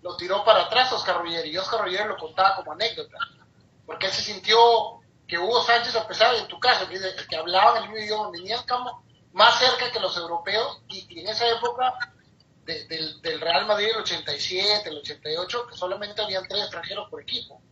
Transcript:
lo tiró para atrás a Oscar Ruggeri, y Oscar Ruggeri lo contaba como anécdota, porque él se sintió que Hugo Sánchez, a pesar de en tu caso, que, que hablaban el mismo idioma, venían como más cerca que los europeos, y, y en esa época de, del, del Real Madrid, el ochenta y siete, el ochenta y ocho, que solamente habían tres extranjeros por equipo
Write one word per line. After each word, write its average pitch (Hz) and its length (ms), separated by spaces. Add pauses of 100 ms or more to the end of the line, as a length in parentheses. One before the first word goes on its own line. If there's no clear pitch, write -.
lo 175 160
tiró 185 260
para 214 200
atrás 254 280
a 233 40
Oscar 180 260
Ruggeri, 165 300
y 165 60
Oscar 214 240
Ruggeri 196 260
lo - 100
contaba - 380
como - 160
anécdota, 208 440 (720)
porque - 220
él 190 40
se - 120
sintió 208 340 (720)
que 175 100
Hugo 185 240
Sánchez, 233 340
a 220 120
pesar 226 240
de 226 80
en - 80
tu - 120
caso, 202 300
que, 185 100 (300)
que 170 60
hablaban 190 480
el 202 60
mismo 214 140
idioma, 214 280
venían 190 360
como 240 360 (280)
más 214 280
cerca 247 320
que 220 80
los 175 180
europeos, 175 720
y, 196 260
y 165 60
en 170 80
esa 233 200
época 247 460 (720)
de, 156 240
del, 156 340
del 156 180
Real 175 280
Madrid, 208 260
el 214 80
ochenta 156 320
y 143 60
siete, 190 500
el 151 80
ochenta 147 320
y 156 60
ocho, 208 320
que - 100
solamente 202 420
habían 190 280
tres 175 160
extranjeros 170 480
por 151 100
equipo - 400 (100)